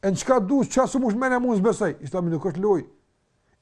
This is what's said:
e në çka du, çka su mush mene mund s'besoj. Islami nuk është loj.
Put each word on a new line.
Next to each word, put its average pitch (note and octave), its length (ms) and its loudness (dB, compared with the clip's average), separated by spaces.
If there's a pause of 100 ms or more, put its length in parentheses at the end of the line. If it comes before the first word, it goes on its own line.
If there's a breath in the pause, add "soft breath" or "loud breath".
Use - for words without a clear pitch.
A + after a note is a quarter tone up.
e G3 80 0
në F#3 80 0
çka B3+ 220 2
du, A#3 240 2
çka B3+ 240 2
su C4+ 120 -2
mush A3+ 160 0
mene B3+ 240 0
mund A#3+ 220 0
s'besoj. G3+ 400 0
Islami E3+ 300 -4
nuk D#3+ 140 -4
është F3 160 -4
loj. F#3+ 260 2 (760)